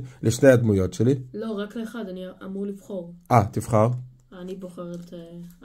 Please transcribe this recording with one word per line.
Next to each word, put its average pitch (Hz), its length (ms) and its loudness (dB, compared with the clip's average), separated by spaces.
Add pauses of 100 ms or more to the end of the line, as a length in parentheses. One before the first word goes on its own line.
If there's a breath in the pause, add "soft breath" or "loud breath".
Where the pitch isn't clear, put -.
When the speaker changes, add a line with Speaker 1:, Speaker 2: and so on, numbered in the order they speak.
(220 loud breath)
Speaker 1:
לשני 117 280 6
הדמויות 104 440 4
שלי. 127 220 2 (180)
Speaker 2:
לא, 220 180 -8
רק 208 240 -6
לאחד, 226 340 -8
אני 185 120 -12 (220)
אמור 196 220 -8
לבחור. 196 480 -10 (180)
Speaker 1:
אה, 113 200 8
תבחר. 107 360 2 (440)
Speaker 2:
אני 185 240 -12
בוחר 175 380 -14
את, 175 200 -14
אה, 175 60 -12 (460)